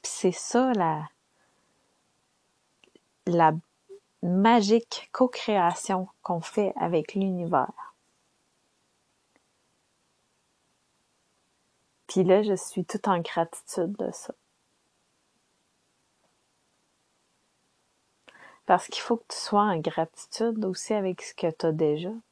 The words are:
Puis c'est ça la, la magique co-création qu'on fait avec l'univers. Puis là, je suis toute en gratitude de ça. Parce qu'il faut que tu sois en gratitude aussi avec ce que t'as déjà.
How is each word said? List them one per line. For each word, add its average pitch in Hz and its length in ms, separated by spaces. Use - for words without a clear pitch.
Puis - 100
c'est - 200
ça 254 420
la, 160 340
la 170 260
magique 208 880
co-création 190 960
qu'on 170 180
fait 202 360
avec 165 360
l'univers. 175 800
Puis 190 160
là, 190 180
je 208 140
suis - 300
toute - 220
en 185 120
gratitude 170 760
de 185 140
ça. - 220
Parce 180 220
qu'il - 140
faut 233 160
que - 120
tu - 80
sois 208 260
en 196 160
gratitude 214 840
aussi 190 280
avec 190 280
ce - 120
que 170 160
t'as 160 220
déjà. 156 400